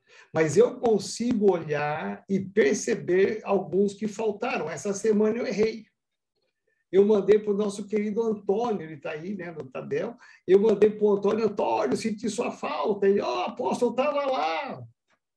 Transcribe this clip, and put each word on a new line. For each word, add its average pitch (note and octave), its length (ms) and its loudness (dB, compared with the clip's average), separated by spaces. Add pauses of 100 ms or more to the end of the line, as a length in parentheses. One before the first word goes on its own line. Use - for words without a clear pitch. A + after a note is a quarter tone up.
(320)
mas D#3+ 240 2
eu B3 220 4
consigo G#3+ 720 2
olhar D#3 760 -4
e G3 120 0
perceber G3+ 1040 0
alguns G3 500 0
que G#3+ 140 -6
faltaram. G#3+ 600 -4
Essa G3 240 -6
semana G#3+ 460 2
eu B3+ 80 -4
errei. A3 400 -2 (1040)
Eu G3 140 6
mandei G#3 340 4
pro G3+ 180 0
nosso G3+ 300 -4
querido G#3+ 360 -2
Antônio, G#3+ 600 -2
ele D#3 140 -12
tá C#3+ 160 -10
aí, E3+ 220 -10
né, F3 180 -10
no D3 120 -12
Tadel. D3 520 -6 (300)
Eu F#3+ 140 8
mandei G#3+ 300 4
pro G#3 220 2
Antônio: G#3+ 340 0
"Antônio, - 500 0
senti A3 320 -4
sua G#3 240 -4
falta." G#3 560 -2
Ele: G3+ 120 4
"Ó, F4+ 260 -2
apóstolo, A#3+ 460 -2
eu A3+ 40 -6
tava C#4+ 300 0
lá." C4 560 -4 (540)